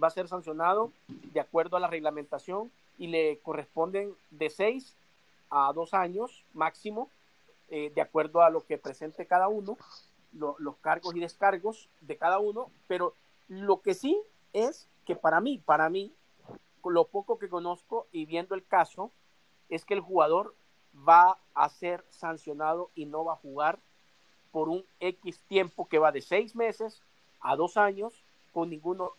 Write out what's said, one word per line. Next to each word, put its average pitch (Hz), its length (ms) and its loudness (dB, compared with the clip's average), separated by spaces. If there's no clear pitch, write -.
va 160 40 6
a 165 40 0
ser 180 160 -6
sancionado 175 640 -2
de 151 60 0
acuerdo 165 360 0
a 180 40 -2
la 180 80 0
reglamentación 156 840 -6
y 175 120 -12
le 160 340 0
corresponden 170 720 -4
de 151 180 -4
seis 226 480 -4
a 143 240 4
dos 165 180 -6
años 190 500 -4
máximo, 208 560 -6
eh, 151 260 -6
de 160 60 2
acuerdo 156 400 0
a 170 80 10
lo 160 160 0
que 147 140 -6
presente 156 480 -12
cada 185 220 2
uno, 214 280 -4
lo, 151 260 -6
los 147 200 -10
cargos 170 360 -4
y 170 60 -6
descargos 196 680 -2
de 147 160 -10
cada 175 220 2
uno, 208 320 -4
pero 180 260 -2
lo 196 340 0
que 190 120 0
sí 302 240 0
es 233 360 -4
que 175 80 -4
para 160 260 2
mí, 254 240 -2
para 156 260 4
mí, 196 200 -6
con 180 120 -4
lo 170 120 6
poco 202 340 -4
que 202 100 -12
conozco 175 640 -8
y 160 140 -8
viendo 170 280 -6
el 190 100 -8
caso, 185 460 0
es 165 140 -8
que 202 100 -4
el 196 60 0
jugador 180 540 2
va 175 300 10
a 147 140 2
ser 175 420 -6
sancionado 160 840 -6
y 151 120 -10
no 156 180 -6
va 165 100 -4
a - 20 -8
jugar 147 420 -4
por 156 160 -2
un 185 160 -4
X 175 480 -8
tiempo 185 400 0
que 160 100 2
va 156 140 6
de 139 80 -8
seis 208 340 -2
meses 220 460 -4
a 139 160 -2
dos 170 200 -2
años 208 360 0
con 170 180 -2
ninguno, 180 480 -6